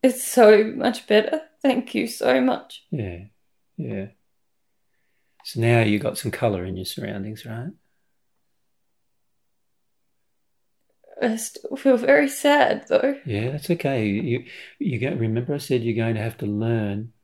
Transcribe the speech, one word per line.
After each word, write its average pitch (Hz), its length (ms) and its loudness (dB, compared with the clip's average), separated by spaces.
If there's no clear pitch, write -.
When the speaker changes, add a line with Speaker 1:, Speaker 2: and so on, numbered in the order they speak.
Speaker 1:
It's 247 220 2
so 214 400 8
much - 440 -4
better. 214 340 2
Thank 262 320 0
you 226 140 -2
so - 340 0
much. - 480 -4
Speaker 2:
Yeah, 98 360 -8
yeah. 104 300 -8
So - 160 -10
now 117 220 4
you 104 180 2
got 104 180 -4
some 117 140 -6
colour 101 340 -2
in 92 120 -8
your 92 80 -10
surroundings, 104 600 -10
right? 117 260 -10
Speaker 1:
I 226 140 0
still - 400 -10
feel 269 220 4
very 277 320 4
sad, 285 580 2
though. 269 380 2
Speaker 2:
Yeah, 113 260 -2
that's 147 180 -8
okay. 135 380 0
You, 120 380 -2
you 151 200 -2
get, 127 200 -2
remember 117 340 -2
I 143 40 -4
said 131 260 -2
you're 113 180 -2
going 113 140 0
to 107 80 -4
have 113 140 -6
to - 100 -6
learn 107 640 -2